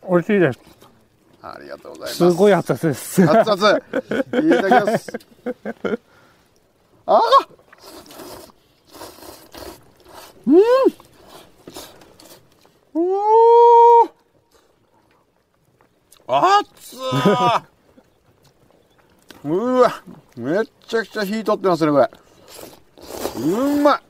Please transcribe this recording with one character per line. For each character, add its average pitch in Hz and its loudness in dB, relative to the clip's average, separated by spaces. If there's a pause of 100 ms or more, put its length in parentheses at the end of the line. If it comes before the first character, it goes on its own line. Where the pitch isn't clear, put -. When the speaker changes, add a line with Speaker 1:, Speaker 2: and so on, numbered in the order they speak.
Speaker 1:
美 180 0
味 170 -4
し 208 0
い - 2
で 147 0
す。 - -14 (800)
Speaker 2:
あ - -20
り 71 -20
が 69 -18
と - -20
う - -20
ご - -20
ざ - -18
い - -12
ま - -
す。 - -12
Speaker 1:
す 175 2
ご 180 2
い 202 4
熱 165 -4
々 131 -6
で 160 -2
す。 - -4
Speaker 2:
熱 185 2
々。 208 0
い - -6 (800)
た - -
だ 240 2
き 202 -6
ま 214 -4
す。 - -12 (260)
Speaker 1:
<laughs> - -10 (1040)
Speaker 2:
あ！ 208 2 (3250)
う 240 2
ん。 294 6
う 381 6 (2250)
お 466 4
ー。 - -16 (2250)
熱 349 -2
っ。 240 -20 (2500)
<laughs> - -12
う 233 -2
わ、 220 0 (360)
め 143 -6
っ 226 -6 (220)
ち 226 -6
ゃ 226 -4
く 196 -10
ち - -14
ゃ 202 -6
火 214 -8
通 196 -4
っ 208 -4
て 202 -4
ま 180 0
す 156 -2
ね、 151 0
こ 147 2
れ。 127 2 (1300)
う 262 -4
ま 285 2
い。 - -12